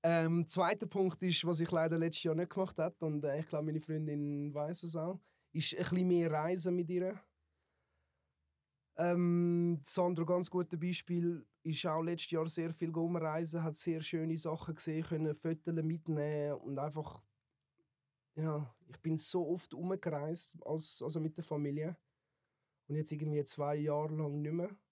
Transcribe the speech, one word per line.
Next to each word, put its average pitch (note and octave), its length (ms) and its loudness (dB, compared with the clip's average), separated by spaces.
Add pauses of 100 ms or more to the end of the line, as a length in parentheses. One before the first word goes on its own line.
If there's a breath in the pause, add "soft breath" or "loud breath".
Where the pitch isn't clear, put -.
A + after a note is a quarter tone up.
Ähm, E3 420 6
zweiter F#3 400 2
Punkt F#3 380 0
ist, F3 220 2
was E3+ 160 4
ich E3 100 0
leider E3 260 2
letztes E3 280 -2
Jahr D#3+ 100 2
nicht F3 160 -2
gemacht F#3+ 260 -2
habe, E3 260 -2
und, D3+ 220 -2
äh, D3 140 -2
ich D#3 80 -6
glaube, D#3 180 -4
meine D#3 140 -2
Freundin D3 760 -4
weiss D3+ 300 -4
es E3 120 -6
auch, E3+ 240 -4 (320 soft breath)
ist - 220 0
ein - 60 -4
bisschen F3+ 280 2
mehr E3+ 240 4
reisen F3 440 0
mit F3 160 0
ihr. F#3 280 -2 (1800)
Ähm, F3 840 4
Sandro, F3 440 2
ganz F3+ 240 2
gutes F3+ 300 -2
Beispiel, E3+ 680 0 (180)
ist D#3+ 220 -2
auch D#3+ 160 2
letztes E3+ 300 -2
Jahr D#3+ 160 2
sehr E3 240 -2
viel E3 200 -2
rumreisen, E3 680 0
hat D#3 140 -2
sehr E3 260 2
schöne D#3+ 360 -2
Sachen D#3+ 380 -4
gesehen, D#3+ 280 -2
können D#3 300 0
Fotos E3 400 -2 (100)
mitnehmen D3+ 760 0
und C3+ 180 -4
einfach, D3 420 -6 (1120)
ja, D3+ 380 -2 (140)
ich - 140 -20
bin D#3+ 160 0
so E3 320 2
oft F3 240 -4
rumgereist, E3 920 -2
als, D#3 360 -4
also D#3+ 180 -4
mit D#3 180 -2
der E3 60 -8
Familie. D3+ 540 -2 (880)
Und C#3+ 80 -4
jetzt D3+ 160 -2
irgendwie D3+ 320 0
zwei D3 340 0
Jahre D3+ 380 0
lang D3 260 -2
nicht D3+ 120 -2
mehr. F3 160 -2 (220)